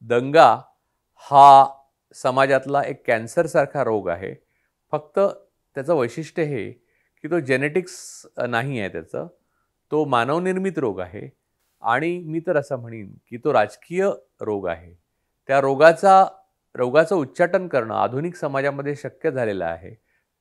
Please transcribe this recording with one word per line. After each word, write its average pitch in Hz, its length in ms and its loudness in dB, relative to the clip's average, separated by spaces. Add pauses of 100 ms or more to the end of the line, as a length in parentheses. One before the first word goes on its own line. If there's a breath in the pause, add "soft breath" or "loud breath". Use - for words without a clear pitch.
दंगा 123 600 4 (540)
हा 139 580 8 (400)
समाजातला 135 680 0
एक - 260 -10
कॅन्सरसारखा 139 760 -2
रोग 107 260 -4
आहे. 95 260 -8 (560)
फक्त 151 280 -6 (560)
त्याचं 139 200 -2
वैशिष्ट्य 151 480 -4
हे 113 480 -10 (320)
की 151 60 -10
तो 170 100 -2
जेनेटिक्स 147 840 -4 (240)
नाही 120 300 -4
आहे 95 100 -6
त्याचं, 82 380 -10 (640)
तो 151 140 0
मानवनिर्मित 175 720 -2
रोग 104 220 -4
आहे 98 300 -14 (520)
आणि 151 380 -4
मी 160 200 -10
तर 160 180 -2
असं 139 180 -6
म्हणेन 113 380 -14 (160)
की 120 80 -14
तो 139 160 -4
राजकीय 165 560 -2 (300)
रोग 101 280 -6
आहे. 85 260 -10 (540)
त्या 135 140 2
रोगाचा, 165 640 6 (500)
रोगाचं 147 400 0
उच्चाटन 175 520 -2
करणं 113 280 -4
आधुनिक 131 400 -4
समाजामध्ये 139 600 -6
शक्य 139 360 -8
झालेलं 107 340 -4
आहे, 82 300 -10 (460)